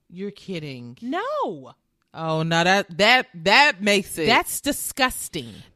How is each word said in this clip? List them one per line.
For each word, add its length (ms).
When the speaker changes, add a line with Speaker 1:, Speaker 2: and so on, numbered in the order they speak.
Speaker 1:
You're 200
kidding. 720
Speaker 2:
No. 720
Speaker 1:
Oh, 300
no, 220
that, 340
that, 360
that 480
makes 360
it 80
Speaker 2:
That's 340
disgusting. 880